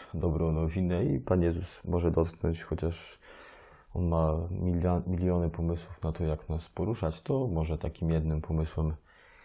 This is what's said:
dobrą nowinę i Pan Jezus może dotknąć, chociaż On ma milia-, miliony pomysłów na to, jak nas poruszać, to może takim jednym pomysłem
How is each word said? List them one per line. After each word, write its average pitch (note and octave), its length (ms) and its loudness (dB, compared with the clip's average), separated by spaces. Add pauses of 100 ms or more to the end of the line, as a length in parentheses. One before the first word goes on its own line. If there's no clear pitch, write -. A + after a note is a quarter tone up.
(140)
dobrą E2 380 0
nowinę F2 540 0
i F#2 140 0
Pan F#2 220 2
Jezus E2+ 440 -2
może E2+ 260 2
dotknąć, E2 520 0
chociaż - 560 -6 (760)
On F2+ 120 0
ma E2 440 2
milia-, F2+ 560 2
miliony F2 420 2
pomysłów E2+ 540 -4
na D#2+ 80 0
to, E2+ 120 -2
jak D#2 260 -2
nas D#2+ 200 -4
poruszać, F2 520 -2
to C3+ 260 0
może D#2+ 300 0
takim E2 320 -4
jednym D#2 320 2
pomysłem D#2 540 0 (500)